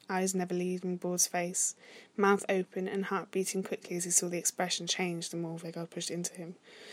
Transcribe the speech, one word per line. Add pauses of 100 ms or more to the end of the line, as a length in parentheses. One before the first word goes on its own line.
eyes
never
leaving
Bård's
face, (400)
mouth
open
and
heart
beating
quickly
as
he
saw
the
expression
change
the
more
Vegard
pushed
into
him. (380)